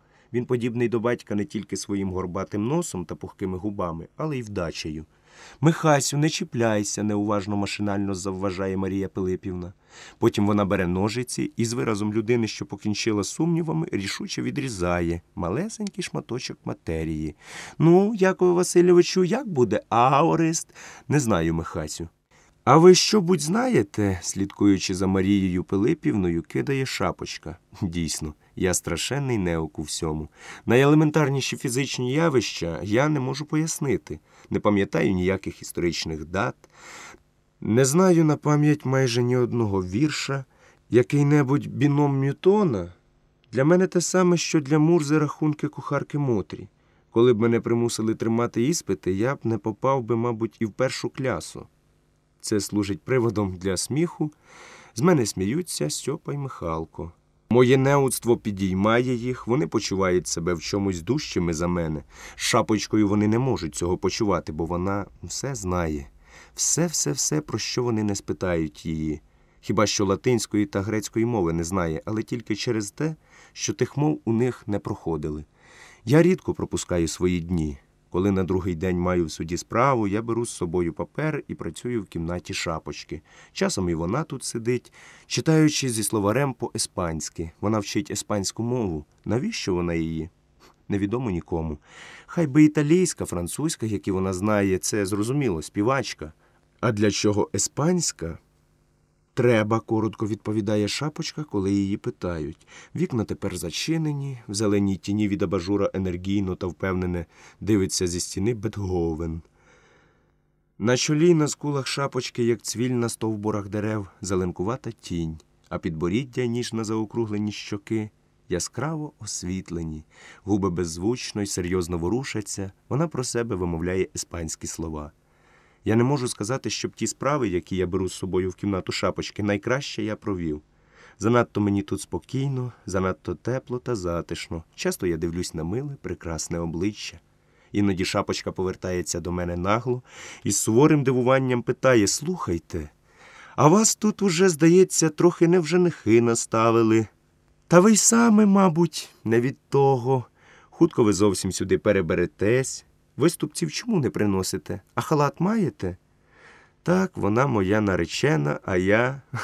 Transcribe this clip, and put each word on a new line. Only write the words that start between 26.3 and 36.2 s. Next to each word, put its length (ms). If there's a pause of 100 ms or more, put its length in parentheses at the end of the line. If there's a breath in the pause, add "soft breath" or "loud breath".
кидає 440
шапочка. 720 (240)
Дійсно, 520 (220 soft breath)
я 180
страшенний 640
неук 400
у 40
всьому. 460 (380 loud breath)
Найелементарніші 920
фізичні 560
явища 720
я 260
не 120
можу 240
пояснити. 760 (320 soft breath)
Не 100
пам'ятаю 520
ніяких 500
історичних 600